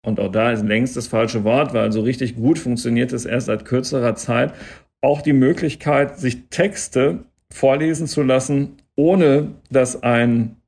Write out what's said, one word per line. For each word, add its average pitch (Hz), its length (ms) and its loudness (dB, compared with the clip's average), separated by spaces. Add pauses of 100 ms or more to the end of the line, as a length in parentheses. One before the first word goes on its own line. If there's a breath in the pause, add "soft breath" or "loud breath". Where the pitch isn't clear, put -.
und 104 160 -4
auch 98 100 -2
da 113 220 0
ist 107 120 -2
längst 113 340 -2
das 117 80 -8
falsche 113 380 -2
Wort, 127 280 0
weil 110 180 0
so 107 120 -2
richtig 123 340 -4
gut 131 220 2
funktioniert 120 560 -2
es 120 100 -6
erst 120 220 -4
seit 110 180 -4
kürzerer 123 520 -2
Zeit, 120 360 -2 (480 loud breath)
auch 147 220 2
die 151 100 2
Möglichkeit, 143 840 0
sich 123 320 -6
Texte 165 720 -2 (300)
vorlesen 151 560 0
zu 147 160 -2
lassen, 135 540 0 (200)
ohne 151 560 4 (180)
dass 127 320 0
ein 117 540 2 (120)